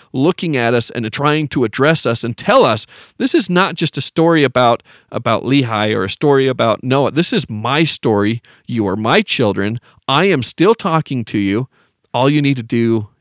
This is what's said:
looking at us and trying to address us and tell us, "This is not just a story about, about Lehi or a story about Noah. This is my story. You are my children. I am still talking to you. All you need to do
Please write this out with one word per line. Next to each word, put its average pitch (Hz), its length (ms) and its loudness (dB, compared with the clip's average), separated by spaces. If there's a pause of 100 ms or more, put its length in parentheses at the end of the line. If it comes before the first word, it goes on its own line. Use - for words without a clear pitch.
(120)
looking 147 460 -2
at 117 160 2
us 120 160 0
and 110 240 -6
trying 147 360 0
to 143 140 0
address 143 420 0
us 117 200 0
and 117 100 -4
tell 233 300 2
us, 110 200 0 (320)
"This 262 160 -2
is 269 160 0
not 175 260 0
just - 220 -2
a 139 40 -4
story 160 420 2
about, 123 400 2 (280)
about 113 320 -2
Lehi 113 520 0
or 101 80 -2
a 95 60 -4
story 135 380 2
about 117 360 0
Noah. 131 280 2
This 151 200 0
is 202 180 -2
my 120 340 -2
story. 113 580 0 (260)
You 113 200 -2
are 95 100 -2
my 120 240 2
children. 104 580 -2 (280)
I 143 180 2
am 160 180 0
still 196 320 2
talking 156 500 -2
to - 120 -4
you. 101 320 -2 (440)
All 131 160 2
you 151 120 2
need 139 160 0
to 120 60 -8
do 113 460 0 (120)